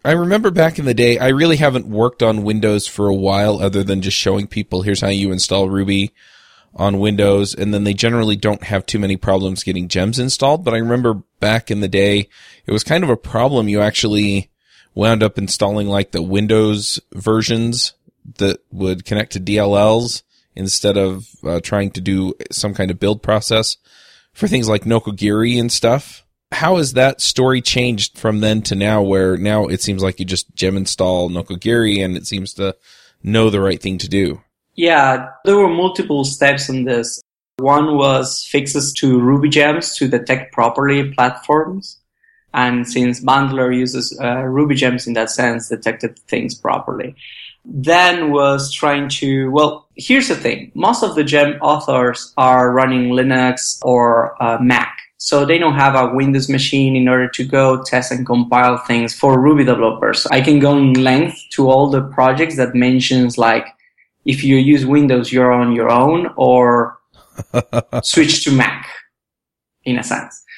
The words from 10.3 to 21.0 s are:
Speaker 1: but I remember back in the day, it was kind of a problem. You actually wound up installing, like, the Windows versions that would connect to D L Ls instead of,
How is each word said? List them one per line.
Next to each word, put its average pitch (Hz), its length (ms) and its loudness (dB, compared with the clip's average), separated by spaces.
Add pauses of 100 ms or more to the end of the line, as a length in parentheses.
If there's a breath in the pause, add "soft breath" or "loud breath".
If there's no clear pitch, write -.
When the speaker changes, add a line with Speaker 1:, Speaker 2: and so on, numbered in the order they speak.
Speaker 1:
but 120 120 -2
I 113 40 -2
remember 117 440 0 (180)
back 110 300 -2
in 104 100 -2
the 98 80 -2
day, 101 400 2 (380 soft breath)
it - 60 -4
was 107 120 -2
kind 165 180 0
of 156 80 0
a 113 60 2
problem. 120 520 0
You 104 120 0
actually 104 680 0 (440 soft breath)
wound 107 280 2
up - 160 0
installing, 104 500 -2
like, 101 220 -2
the 85 120 -4
Windows 107 800 0 (120)
versions 113 800 -2 (440)
that 98 220 -2 (100)
would 92 340 -4
connect - 280 -6
to 98 80 -8
D 101 180 -2
L 101 160 0
Ls 110 480 0 (320)
instead 98 440 -2
of, 95 280 -2 (180)